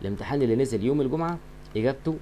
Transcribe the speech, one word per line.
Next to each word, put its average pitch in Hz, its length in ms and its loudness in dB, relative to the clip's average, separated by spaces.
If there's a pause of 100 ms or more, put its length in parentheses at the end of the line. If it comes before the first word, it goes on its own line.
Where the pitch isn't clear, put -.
الامتحان 101 420 -2
اللي 113 140 6
نزل 113 280 2
يوم 143 160 4
الجمعة 165 380 0 (380)
إجابته 135 440 0